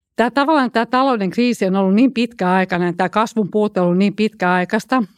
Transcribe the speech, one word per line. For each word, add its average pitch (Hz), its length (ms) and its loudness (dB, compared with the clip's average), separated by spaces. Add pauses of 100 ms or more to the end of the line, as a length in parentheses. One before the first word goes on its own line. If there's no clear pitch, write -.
(160)
tää, 233 160 0
tavallaan 277 400 0
tää 233 140 0
talouden 247 440 0
kriisi 233 360 -2
on 185 100 0
ollut 196 200 2
niin 247 180 4
pitkäaikainen, 185 840 -2
tää 185 120 -2
kasvun 214 420 -2
puute 208 280 -2
on 180 60 2
ollut 175 120 2
niin 202 180 0
pitkäaikaista, 208 880 -2 (140)